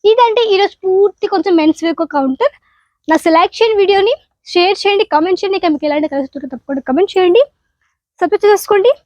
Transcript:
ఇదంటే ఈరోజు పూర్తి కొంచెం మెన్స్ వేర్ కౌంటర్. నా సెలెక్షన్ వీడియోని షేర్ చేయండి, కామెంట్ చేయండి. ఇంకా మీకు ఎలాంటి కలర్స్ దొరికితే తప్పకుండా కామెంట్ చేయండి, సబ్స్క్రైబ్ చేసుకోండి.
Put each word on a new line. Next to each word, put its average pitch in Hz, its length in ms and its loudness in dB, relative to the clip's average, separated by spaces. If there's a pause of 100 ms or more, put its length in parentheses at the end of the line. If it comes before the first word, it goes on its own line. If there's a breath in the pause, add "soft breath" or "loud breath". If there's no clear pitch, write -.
(100)
ఇదంటే 466 320 2 (120)
ఈరోజు 403 200 0 (100)
పూర్తి 381 480 0
కొంచెం 381 260 -2
మెన్స్ 311 260 0
వేర్ 330 100 -2 (200)
కౌంటర్. 269 360 -2 (600)
నా 320 60 2 (100)
సెలెక్షన్ 381 520 2
వీడియోని 403 360 2 (380)
షేర్ 370 280 2
చేయండి, 403 240 0 (100)
కామెంట్ 349 260 0
చేయండి. 392 180 -4
ఇంకా 359 160 -2
మీకు 302 140 -6
ఎలాంటి 294 240 -2
కలర్స్ 277 220 -6
దొరికితే 277 200 -12
తప్పకుండా 269 340 -10
కామెంట్ 320 260 -2
చేయండి, 370 280 2 (800)
సబ్స్క్రైబ్ 370 320 -2
చేసుకోండి. 403 380 2 (160)